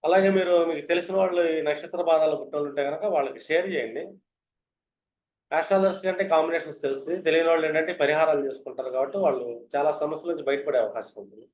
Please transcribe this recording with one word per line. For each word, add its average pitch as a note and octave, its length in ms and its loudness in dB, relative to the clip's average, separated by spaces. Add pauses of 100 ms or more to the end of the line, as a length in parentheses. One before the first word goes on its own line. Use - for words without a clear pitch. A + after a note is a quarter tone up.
అలాగే F#3+ 300 4
మీరు F3 180 2 (140)
మీకు D3+ 240 -6
తెలిసిన F3 280 -2
వాళ్ళు F3 220 2 (140)
ఈ - 20 0 (100)
నక్షత్ర E3 320 -4 (100)
పాదాలు D#3 280 4
పుట్టిన - 180 -10
వాళ్ళు D3 140 -2
ఉంటే C#3+ 160 -4
కనుక D#3 180 -4 (100)
వాళ్ళకి C3+ 240 -2 (100)
షేర్ F3 260 2
చేయండి. B2 280 -6 (1500)
ఆస్ట్రాలజర్స్ F#3+ 500 2
కంటే F#3 160 -2 (100)
కాంబినేషన్స్ D#3+ 520 0
తెలుస్తుంది, C3+ 320 -4 (100)
తెలియని E3 240 4
వాళ్ళు D#3+ 160 4
ఏంటంటే D#3+ 240 0 (100)
పరిహారాలు D3+ 460 4
చేసుకుంటారు C3 480 -8
కాబట్టి C#3+ 300 -2
వాళ్ళు C3 200 0 (300)
చాలా D3 160 2 (100)
సమస్యల D#3 300 -6
నుంచి D3+ 180 -6
బయటపడే C#3+ 360 0
అవకాశం G#2+ 380 -10
ఉంటుంది. G#2 300 -20